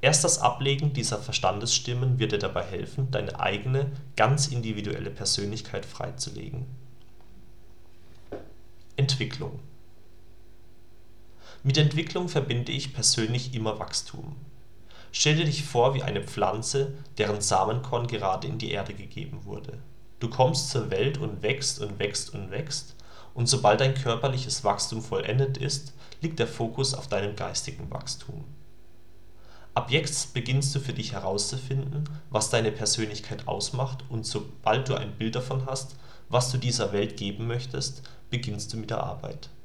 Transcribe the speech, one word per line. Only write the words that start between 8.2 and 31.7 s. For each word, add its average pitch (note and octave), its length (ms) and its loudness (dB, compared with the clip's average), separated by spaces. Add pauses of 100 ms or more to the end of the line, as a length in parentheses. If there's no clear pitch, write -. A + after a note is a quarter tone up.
Entwicklung. - 640 2 (2000)
Mit C3+ 140 6
Entwicklung D#3 520 4
verbinde B2 420 0
ich - 220 -4
persönlich A#2+ 600 2
immer A2 260 0
Wachstum. - 580 -6 (760)
Stell D3+ 240 4
dir D#3+ 80 4
dich - 220 2
vor B2 280 6
wie F#2+ 100 0
eine F#2+ 200 0
Pflanze, B2+ 680 2 (240)
deren G#2 240 2
Samenkorn A#2+ 680 4
gerade A2 400 0
in A2+ 100 -2
die A2 140 -2
Erde G2 220 -2
gegeben G2+ 500 -8
wurde. G2+ 360 -8 (420)
Du A#2 80 -2
kommst - 400 6
zur A2 200 0
Welt A#2 280 4
und G2+ 240 -2
wächst - 400 0
und G2+ 180 -4
wächst G#2 340 -2
und F#2+ 180 -6
wächst, C#3 440 -6 (380)
und B2 140 2
sobald G#2+ 340 8
dein C3+ 140 6
körperliches B2 680 0
Wachstum A2 380 2
vollendet C3 560 2
ist, - 360 -2 (280)
liegt D#3+ 180 -2
der A2+ 80 4
Fokus - 460 0
auf - 160 -6
deinem G2+ 260 0
geistigen - 560 -4
Wachstum. - 540 -8 (1300)
Ab B2 160 2
jetzt - 420 2
beginnst C3 420 2
du C#3 40 2
für - 140 -4
dich G#2+ 200 -4
herauszufinden, B2 960 -2 (200)